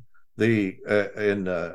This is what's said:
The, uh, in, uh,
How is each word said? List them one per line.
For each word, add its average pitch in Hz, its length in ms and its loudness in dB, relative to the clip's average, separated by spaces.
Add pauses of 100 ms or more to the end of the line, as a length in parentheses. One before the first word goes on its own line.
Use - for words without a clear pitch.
(360)
The, 107 420 2 (100)
uh, 104 320 0
in, 101 280 0
uh, 85 260 -4